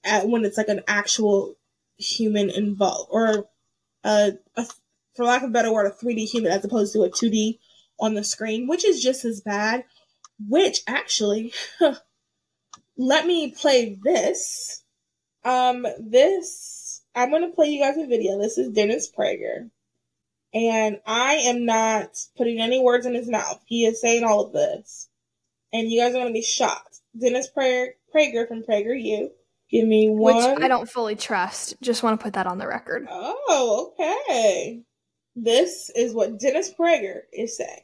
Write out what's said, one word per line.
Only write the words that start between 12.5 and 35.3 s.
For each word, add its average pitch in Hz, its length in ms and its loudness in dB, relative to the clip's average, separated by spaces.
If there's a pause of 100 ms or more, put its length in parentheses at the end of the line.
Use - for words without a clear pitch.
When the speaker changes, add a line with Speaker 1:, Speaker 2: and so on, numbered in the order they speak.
Speaker 1:
let 285 280 2
me 330 260 0
play 240 520 0
this. - 800 -2 (600)
Um, 254 400 0 (140)
this, 285 1000 2 (140)
I'm 247 160 2
gonna 339 200 2
play 302 160 4
you 294 120 -2
guys 285 180 2
a 311 100 -4
video. 202 320 0
This 214 180 -2
is 254 120 -2
Dennis 214 420 0
Prager. - 580 -4 (840)
And 220 520 0
I 240 300 0
am 240 300 0
not 226 500 0 (220)
putting 233 220 0
any 240 200 0
words 247 260 4
in 247 100 -2
his 233 120 -6
mouth. 214 380 -4
He 233 200 0
is 226 140 0
saying 233 240 2
all 214 220 4
of - 80 -16
this. - 560 -4 (640)
And 226 200 -2
you 226 100 2
guys 247 140 2
are 254 40 0
gonna 247 120 -2
be 226 120 -2
shocked. - 560 -4 (180)
Dennis 254 380 0
Prager, 254 340 0 (240)
Prager 233 340 2
from 226 160 -10
PragerU. 220 680 -2 (400)
Give 226 180 4
me 214 200 6
Speaker 2:
Which 214 280 4
Speaker 1:
one. 254 280 2
Speaker 2:
I 262 40 2
don't 247 220 0
fully 220 260 -4
trust. - 680 -4
Just 240 220 -2
wanna 220 140 2
put 208 160 -8
that 185 140 -2
on 180 120 -6
the - 80 -8
record. - 420 -8
Speaker 1:
Oh, 277 880 -2
okay. 254 840 0 (540)